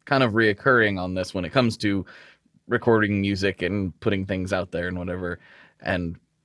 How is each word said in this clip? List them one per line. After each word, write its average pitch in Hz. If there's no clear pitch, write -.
kind 135
of 120
reoccurring 110
on 90
this 92
when 92
it 82
comes 120
to 101
recording 110
music 98
and 92
putting 101
things 95
out 92
there 87
and 90
whatever, 90
and 87